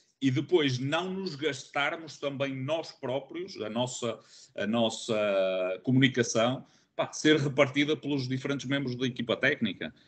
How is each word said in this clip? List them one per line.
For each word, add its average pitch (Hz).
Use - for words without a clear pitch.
e 135
depois 143
não 165
nos 185
gastarmos 147
também 139
nós 151
próprios, 135
a 107
nossa, 117
a 101
nossa 113
comunicação, 127
pá, -
ser 156
repartida 143
pelos 139
diferentes 131
membros 131
da 127
equipa 117
técnica. 107